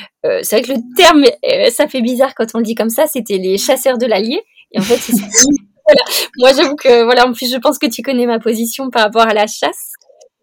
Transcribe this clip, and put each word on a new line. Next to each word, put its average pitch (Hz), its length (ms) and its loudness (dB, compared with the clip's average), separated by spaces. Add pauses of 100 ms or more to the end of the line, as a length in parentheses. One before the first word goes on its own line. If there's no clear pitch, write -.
(260)
euh, 98 160 -2
c'est 214 160 -2
vrai 247 80 -2
que 262 60 -6
le 240 240 -8
terme, 330 260 6 (220)
euh, 196 260 2
ça 302 160 0
fait 262 140 -4
bizarre 247 340 0
quand 226 200 -4
on 226 40 -4
le 226 60 -2
dit 220 100 -4
comme 226 160 -2
ça, 302 160 0
c'était 214 320 -4
les 185 180 -2
chasseurs 262 400 0
de 233 100 -2
l'Allier. 226 360 -2 (300)
Et 214 80 -4
en - 20 0
fait, 233 140 0
ils 233 200 -2
sont - 100 -4
venus, 285 320 0 (120)
<laughs> - 160 -20
voilà. 294 160 6 (360)
Moi, 254 160 6
j'avoue 285 200 0
que, 240 300 4
voilà, 240 200 4
en 254 80 0
plus, 247 200 -6
je 262 60 -2
pense 285 200 0
que 302 80 0
tu 233 160 -6
connais 247 240 -2
ma 233 140 -2
position 233 500 -4
par 233 120 2
rapport 220 200 2
à 220 100 2
la 208 140 0
chasse. - 460 -6 (500)